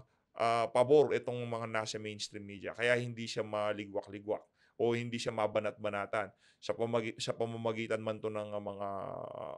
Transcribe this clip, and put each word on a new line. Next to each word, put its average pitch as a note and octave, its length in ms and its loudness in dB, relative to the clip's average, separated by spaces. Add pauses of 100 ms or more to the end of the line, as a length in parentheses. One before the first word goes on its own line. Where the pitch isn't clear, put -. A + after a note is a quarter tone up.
(320)
ah, A#2 380 2
pabor B2+ 400 8
itong B2 320 0
mga A#2 260 -4
nasa A2 300 -2
mainstream G#2 480 -8
media. F#2+ 260 -8
Kaya A#2+ 240 4
hindi A#2+ 300 -4
siya A2 160 -4
maligwak-ligwak G#2 1040 -4 (320)
o A#2 160 4
hindi A#2+ 240 -2
siya A#2 160 -2
mabanat-banatan. G#2 960 0 (320)
Sa G#2+ 100 -4
pamagi-, A2+ 460 0
sa B2 160 -4
pamamagitan A2+ 640 -2
man A2 240 -4
to A2 80 -2
ng, G#2+ 240 -4
ah, G#2 80 -4
mga G2+ 260 -4 (680)